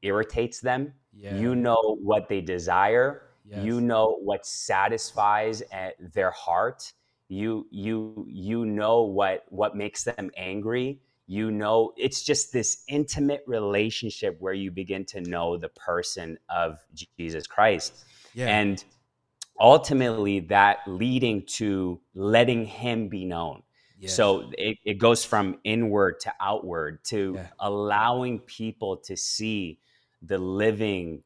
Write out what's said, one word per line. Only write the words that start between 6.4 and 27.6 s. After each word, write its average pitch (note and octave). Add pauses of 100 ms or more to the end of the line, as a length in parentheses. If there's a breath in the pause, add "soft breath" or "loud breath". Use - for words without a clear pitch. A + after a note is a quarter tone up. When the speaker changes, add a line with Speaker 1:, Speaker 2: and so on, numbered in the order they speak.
Speaker 1:
You, G#2+
you, A2
you G#2
know G#2+
what, G2
what G#2
makes G2+
them G2+
angry. A2 (280)
You G#2
know, G#2+
it's C#3
just -
this A#2+
intimate C#3+
relationship G#2+
where F#2+
you G2
begin F#2+
to G2
know F2
the E2
person F2 (120)
of E2+ (400)
Jesus D#2+
Christ. - (300 loud breath)
Speaker 2:
Yeah. B2
Speaker 1:
And G2+ (760)
ultimately A2+
that G2+
leading A2
to F#2+ (140)
letting A2+
him A2+
be F#2
known. E2+ (360 soft breath)
Speaker 2:
Yes. F#2+
Speaker 1:
So G2
it, G#2
it G#2
goes A#2
from G2+
inward G#2
to A2
outward E2+
to G2
Speaker 2:
Yeah. F#2 (120)